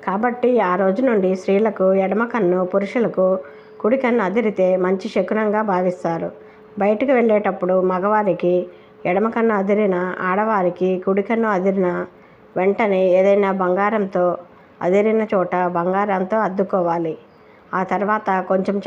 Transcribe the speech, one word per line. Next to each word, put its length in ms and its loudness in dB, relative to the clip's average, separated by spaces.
కాబట్టి 540 0
ఆ 160 0
రోజు 260 0
నుండి 340 2
స్త్రీలకు 580 0
ఎడమ 300 0
కన్ను, 400 0
పురుషులకు 760 0
కుడి 160 0
కన్ను 280 0
అదిరితే 520 0
మంచి 320 0
శకునంగా 540 0
భావిస్తారు. 680 -2
బయటకు 340 0
వెళ్ళేటప్పుడు 680 2
మగవారికి 840 0
ఎడమ 220 0
కన్ను 260 0
అదిరిన, 680 0
ఆడవారికి 840 0
కుడి 160 0
కన్ను 260 -2
అదిరిన 580 0
వెంటనే 500 2
ఏదైనా 460 4
బంగారంతో 840 0
అదిరిన 520 2
చోట 220 0
బంగారంతో 720 -2
అద్దుకోవాలి. 800 -2
ఆ 80 -2
తర్వాత 680 -2
కొంచెం 380 -2